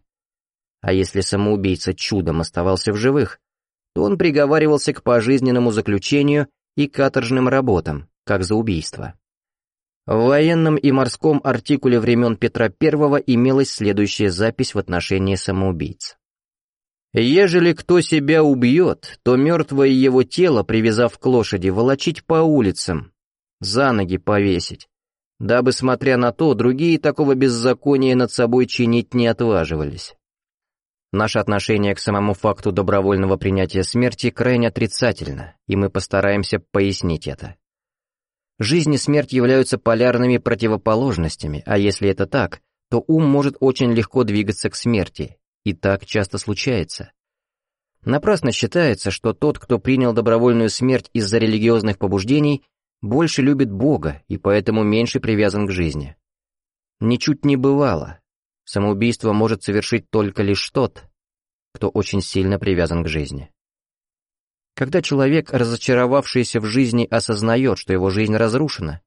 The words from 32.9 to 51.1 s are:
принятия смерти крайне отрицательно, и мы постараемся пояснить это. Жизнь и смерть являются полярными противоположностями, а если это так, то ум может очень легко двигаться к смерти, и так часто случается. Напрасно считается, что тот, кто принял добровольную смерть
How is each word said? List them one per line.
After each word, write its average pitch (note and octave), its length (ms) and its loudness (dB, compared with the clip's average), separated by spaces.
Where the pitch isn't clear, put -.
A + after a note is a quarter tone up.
принятия F#2+ 480 -2
смерти A#2+ 460 -2
крайне A#2+ 380 0
отрицательно, G#2 840 -4
и G2 80 -2
мы G2 140 0
постараемся G2+ 680 -2
пояснить F#2+ 720 -2
это. C#2+ 280 -12
Жизнь D3 320 0
и - 20 2
смерть C#3+ 360 -2
являются B2+ 440 2
полярными A#2+ 640 2
противоположностями, A2 1300 -2
а G#2 120 0
если G2+ 300 0
это F#2+ 200 -2
так, A#2 320 -2
то - 180 0
ум D#3+ 180 4
может C#3 320 2
очень C3 340 2
легко A#2 300 0
двигаться G#2 480 -2
к - 60 -12
смерти, - 600 -4
и G2+ 80 -4
так G2 340 -4
часто G2+ 320 -4
случается. G#2 720 -6
Напрасно D3 480 0
считается, B2 580 -2
что A2 220 -4
тот, D3 260 -2
кто A#2 220 -2
принял B2+ 320 0
добровольную A2+ 580 2
смерть B2+ 420 -2